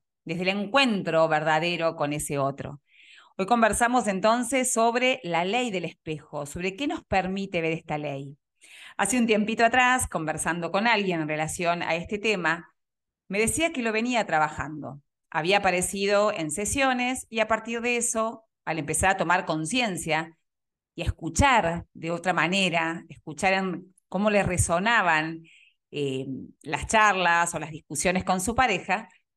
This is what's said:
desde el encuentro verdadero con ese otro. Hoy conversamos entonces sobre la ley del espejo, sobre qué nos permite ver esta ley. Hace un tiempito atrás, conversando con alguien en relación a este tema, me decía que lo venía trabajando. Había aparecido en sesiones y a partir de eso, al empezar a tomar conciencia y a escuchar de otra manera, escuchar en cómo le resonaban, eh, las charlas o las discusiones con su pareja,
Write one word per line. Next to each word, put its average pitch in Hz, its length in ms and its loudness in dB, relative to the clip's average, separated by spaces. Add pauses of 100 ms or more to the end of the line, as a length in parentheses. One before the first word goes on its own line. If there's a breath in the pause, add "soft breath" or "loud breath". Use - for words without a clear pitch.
(240)
desde 165 180 -6
el 180 60 0
encuentro 196 800 2
verdadero 160 680 0
con 147 160 -2
ese 147 260 -4
otro. 139 420 -4 (560 loud breath)
Hoy 196 100 -2
conversamos 233 600 4
entonces 233 640 2
sobre 247 520 2
la 170 200 0
ley 240 260 -2
del 180 140 -4
espejo, 151 600 -10
sobre 180 300 -6
qué 285 100 -4
nos 320 180 -6
permite 190 560 -2
ver 160 120 0
esta 156 260 -6
ley. 143 380 -8 (600 loud breath)
Hace 202 220 0
un 233 80 4
tiempito 214 380 2
atrás, 254 440 4
conversando 160 600 -4
con 202 160 0
alguien 202 340 2
en 151 80 -2
relación 160 540 -2
a 165 140 -2
este 190 220 -6
tema, 175 540 0 (560)
me 196 100 -2
decía 302 340 0
que 269 100 -4
lo 226 100 0
venía 226 320 0
trabajando. 151 800 -2 (260)
Había 170 300 2
aparecido 196 720 2
en 156 180 -4
sesiones 247 800 -2
y 226 120 -4
a 214 80 2
partir 226 340 -2
de 240 160 0
eso, 226 460 -4 (200)
al 160 140 -4
empezar 156 320 0
a 190 60 2
tomar 180 280 2
conciencia 165 920 -2 (580)
y 165 80 -8
a - 20 -4
escuchar 170 880 2
de 160 180 -8
otra 170 220 0
manera, 170 760 0
escuchar 190 440 -2
en 190 420 -4 (140)
cómo 208 220 0
le 202 120 4
resonaban, 170 1000 2 (480 soft breath)
eh, 135 360 -4 (360)
las 139 240 -6
charlas 185 680 4
o 160 40 -6
las 156 120 -8
discusiones 180 540 -2
con 185 160 0
su 226 140 -4
pareja, 220 540 0 (280 soft breath)